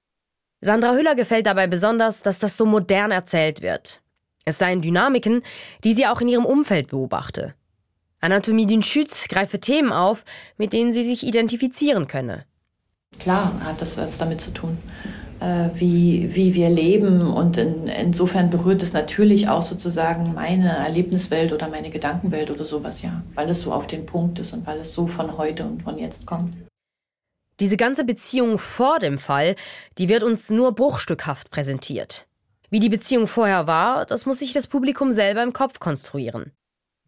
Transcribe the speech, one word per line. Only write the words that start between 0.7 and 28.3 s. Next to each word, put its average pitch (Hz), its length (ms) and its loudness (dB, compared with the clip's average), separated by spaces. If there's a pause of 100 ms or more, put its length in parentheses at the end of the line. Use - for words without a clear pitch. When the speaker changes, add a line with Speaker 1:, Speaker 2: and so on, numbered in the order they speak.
Speaker 1:
Hüller 302 200 4
gefällt 226 320 2
dabei 190 200 2
besonders, 214 560 2
dass 196 160 0
das 208 180 0
so 220 100 4
modern 208 440 2
erzählt 165 520 0
wird. - 380 -6 (440)
Es - 140 0
seien 185 220 2
Dynamiken, 220 640 2 (420)
die 220 80 4
sie 240 140 4
auch 233 140 0
in 240 80 0
ihrem 240 180 2
Umfeld 254 420 2
beobachte. - 640 -6 (680)
Anatomie 202 460 2
d'une 220 160 2
Chute - 460 -2
greife 196 320 -2
Themen 285 320 0
auf, 185 320 0 (320)
mit 214 160 -4
denen 233 200 2
sie 233 120 0
sich 240 200 -2
identifizieren 233 840 0
könne. 127 380 -6 (760)
Speaker 2:
Klar 185 320 0 (100)
hat 156 180 -8
das 165 160 -6
was 156 220 -6
damit 165 220 -4
zu - 100 -10
tun, 165 280 -6 (600)
äh, 175 360 0
wie, 175 600 4
wie 185 200 4
wir 170 140 4
leben. 175 640 4
Und 170 240 2
in, 160 300 -2
insofern 175 640 2
berührt 180 320 2
es 170 100 -6
natürlich 208 560 4
auch 170 140 2
sozusagen 165 720 -2
meine 180 360 2
Erlebniswelt 165 800 0
oder 156 160 -4
meine 156 220 -8
Gedankenwelt 156 600 -2
oder 147 140 -6
sowas, - 380 -8
ja. - 200 -8 (120)
Weil 151 160 -4
es 170 100 0
so - 120 -6
auf - 140 -4
den 160 200 -8
Punkt 170 340 -2
ist 170 120 -8
und - 140 -10
weil 156 140 -8
es 160 120 -10
so 175 140 -2
von 156 320 -6
heute 156 260 -4
und 156 200 -8
von - 140 -8
jetzt - 280 -10
kommt. 170 300 -6 (1040)
Speaker 1:
Diese 202 160 2
ganze 262 280 0
Beziehung 240 540 0